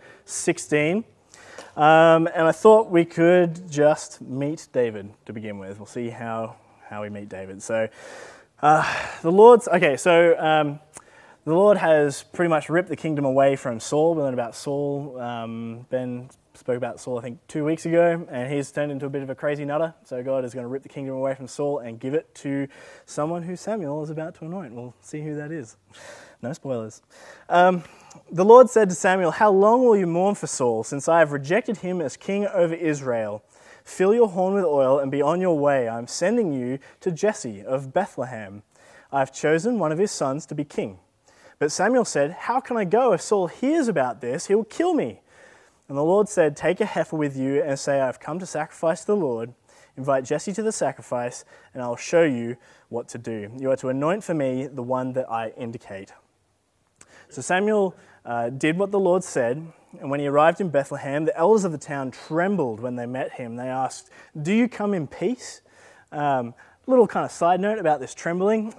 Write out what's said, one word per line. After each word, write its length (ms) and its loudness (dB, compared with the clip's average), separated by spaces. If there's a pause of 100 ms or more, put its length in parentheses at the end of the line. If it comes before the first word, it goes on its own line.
(240)
sixteen. 800 -2 (720)
Um, 580 8
and 80 0
I 80 6
thought 400 6
we 140 4
could 640 2
just 500 2
meet 520 -6
David 380 -2 (160)
to 60 -14
begin 280 -12
with. 180 -14
We'll 80 -16
see 220 -10
how, 480 -8 (320)
how 140 -10
we 80 -10
meet 180 -14
David. 340 -14
So, 260 -2 (720)
uh, 360 4 (260)
the 80 0
Lord's, 380 8
okay, 280 2
so, 400 6
um, 440 0 (640)
the 100 0
Lord 220 6
has 480 2
pretty 240 -2
much 200 0
ripped 200 0
the 80 -6
kingdom 280 -4
away 300 4
from 240 -6
Saul. 380 0
We 60 -2
learned 120 -2
about 220 -6
Saul. 640 -6
Um, 720 -10
Ben 400 -6 (240)
spoke 240 -6
about 200 -8
Saul, 200 -8
I 40 -8
think, 160 -12 (100)
two 180 -6
weeks 180 -2
ago, 460 2
and 200 -6
he's 220 -4
turned 180 -4
into 140 -8
a 60 -8
bit 120 -6
of 60 -10
a 60 -8
crazy 300 -4
nutter. 300 -4 (100)
So 180 -10
God 220 -2
is 100 -10
gonna 120 -10
rip 160 -8
the 60 -20
kingdom 260 -10
away 200 -4
from 120 -12
Saul 340 -4
and 200 -14
give 140 -6
it 220 -4
to 300 -4 (380)
someone 380 -6
who 140 -10
Samuel 460 -6
is 60 -10
about 280 -10
to 100 -16
anoint. 280 -12
We'll 280 -14
see 180 -14
who 160 -8
that 160 -10
is. 240 -12 (640)
No 140 -8
spoilers. 480 -8 (460)
Um, 360 4 (480)
the 120 0
Lord 260 12
said 180 4
to 60 -4
Samuel, 380 2
"How 180 4
long 340 6
will 140 6
you 80 2
mourn 280 0
for 120 -8
Saul, 360 0
since 260 -6
I 100 6
have 120 6
rejected 460 -2
him 240 -6
as 160 -6
king 300 -4
over 280 0
Israel? 720 -4 (400)
Fill 300 2
your 140 4
horn 260 0
with 100 0
oil 340 4
and 140 -2
be 80 -2
on 220 0
your 160 2
way. 280 2
I 120 -6
am 80 -10
sending 480 -2
you 240 -6 (240)
to 100 -2
Jesse 500 -4
of 300 -6
Bethlehem. 720 -6 (500)
I 60 0
have 120 0
chosen 480 0
one 140 0
of 60 -4
his 120 0
sons 360 -4
to 80 -12
be 100 -6
king." 360 -8 (580)
But 120 0
Samuel 360 2
said, 260 0
"How 280 -2
can 180 -4
I 60 0
go? 280 4
If 80 2
Saul 280 0
hears 400 0
about 340 -2
this, 240 -6
he 80 2
will 100 2
kill 300 -2
me." 260 -4 (680)
And 80 -8
the 60 0
Lord 260 2
said, 280 2
"Take 240 -2
a 40 0
heifer 320 -4
with 200 -2
you 260 -2
and 160 -4
say, 220 -2
'I 60 0
have 140 -8
come 200 -8
to 40 -12
sacrifice 580 -4
to 40 -10
the 100 0
Lord.' 380 -4 (420)
Invite 280 0
Jesse 280 -4
to 100 -6
the 100 -2
sacrifice, 720 -6 (280)
and 100 -10
I 40 -6
will 100 -4
show 280 2
you 320 -2 (320)
what 220 -8
to 80 -14
do. 380 -10
You 140 -4
are 60 2
to 120 -6
anoint 360 -2
for 100 -4
me 320 -2
the 160 -12
one 300 -4
that 180 -6
I 200 -6
indicate." 640 -14 (1160)
So 100 -14
Samuel, 540 0 (320)
uh, 240 -4
did 280 0
what 120 -2
the 80 0
Lord 260 2
said, 400 -2 (340)
and 120 -10
when 80 -2
he 80 -4
arrived 340 2
in 100 -2
Bethlehem, 540 -4
the 140 -2
elders 260 4
of 80 -2
the 60 -8
town 320 -8
trembled 680 -4
when 160 -6
they 100 -8
met 280 -8
him. 220 -12
They 120 -8
asked, 420 -6 (300)
"Do 120 -2
you 160 2
come 240 -4
in 140 -4
peace?" 560 -8 (480)
Um, 420 -2 (340)
little 200 6
kind 180 -4
of 60 -6
side 300 0
note 180 -2
about 220 0
this 120 -10
trembling. 680 -2